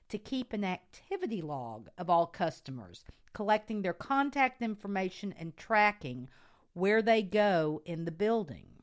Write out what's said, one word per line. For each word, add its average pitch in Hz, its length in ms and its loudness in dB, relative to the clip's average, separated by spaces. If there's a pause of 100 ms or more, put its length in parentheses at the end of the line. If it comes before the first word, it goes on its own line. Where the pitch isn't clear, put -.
to 208 100 -6
keep 254 340 -6
an 208 120 -4
activity 220 800 -6
log 123 560 -8
of 175 120 -4
all 170 160 6
customers, 131 800 -6 (280)
collecting 214 500 0
their 175 120 -2
contact 269 680 0
information 202 760 -4
and 165 180 -10
tracking 208 720 0 (440)
where 202 300 4
they 220 200 4
go 175 640 2
in 165 200 -6
the 165 80 -2
building." 170 540 -2 (160)